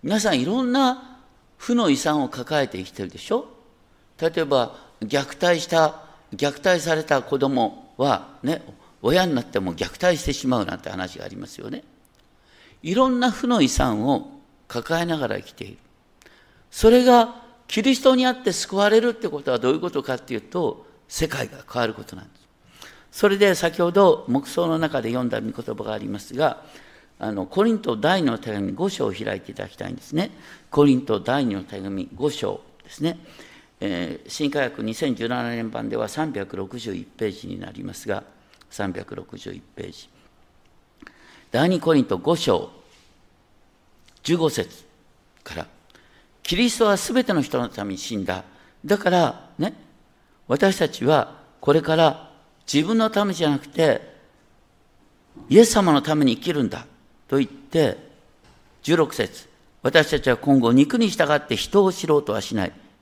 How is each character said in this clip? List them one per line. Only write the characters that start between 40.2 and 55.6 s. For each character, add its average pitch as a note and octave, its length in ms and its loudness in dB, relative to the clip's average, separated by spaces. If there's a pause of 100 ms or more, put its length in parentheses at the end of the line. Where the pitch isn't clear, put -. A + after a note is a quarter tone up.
第 D3 180 2
二 F#3 100 0
コ D#3+ 140 2
リ C#3+ 80 6
ン - 40 2
ト F#2+ 120 -4
五 D#3 180 0
章、 G#2+ 360 0 (1500)
十 E3+ 140 0
五 E3 120 2
節 - 340 -6 (600)
か - 120 -16
ら、 E2 120 -10 (760)
「キ F3 140 -2
リ A#3+ 120 4
ス A3+ 100 -6
ト A3+ 60 6
は G3+ 120 4
す - 160 -6
べ B3+ 100 4
て A3+ 100 -2
の D3+ 80 2
人 C3 180 -2
の A#2+ 100 -4
た G#2 160 -8
め G2 80 -6
に F#2 40 -8
死 A2 180 -8
ん G2 100 -4
だ。 F#2 180 -6 (420)
だ G3 120 2
か G3+ 120 -2
ら、 F3 480 0
ね、 - 160 -4 (720)
私 G3 300 2
た D#3 100 0
ち - 160 -6
は C3+ 380 2 (180)
こ C#3+ 140 2
れ D#3 80 4
か D#3+ 140 0
ら D#3+ 360 2 (400)
自 D3 140 2
分 A3+ 140 0
の A3 100 2
た G#3 160 0
め F#3+ 80 -2
じ E3 100 -2
ゃ D3+ 60 4
な C#3+ 80 2
く - 100 -8
て、 - 460 0 (1400)
イ C#3 80 8
エ A3+ 80 12